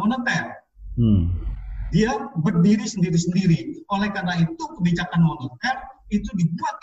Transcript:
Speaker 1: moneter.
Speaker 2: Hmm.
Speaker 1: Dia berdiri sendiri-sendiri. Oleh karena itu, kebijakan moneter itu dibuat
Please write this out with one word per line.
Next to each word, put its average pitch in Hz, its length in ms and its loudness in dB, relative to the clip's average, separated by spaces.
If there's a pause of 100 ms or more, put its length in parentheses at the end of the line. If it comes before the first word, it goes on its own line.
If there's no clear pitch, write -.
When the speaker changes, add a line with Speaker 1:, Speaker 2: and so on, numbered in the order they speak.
Speaker 1:
moneter. 214 440 0 (540)
Speaker 2:
Hmm. 98 320 4 (640)
Speaker 1:
Dia 220 160 4 (320)
berdiri 202 400 4
sendiri-sendiri. 175 1080 0
Oleh 202 180 0
karena 180 300 -2
itu, - 240 -2 (160)
kebijakan 170 420 0
moneter - 520 -2 (360)
itu 208 240 -2
dibuat 175 480 0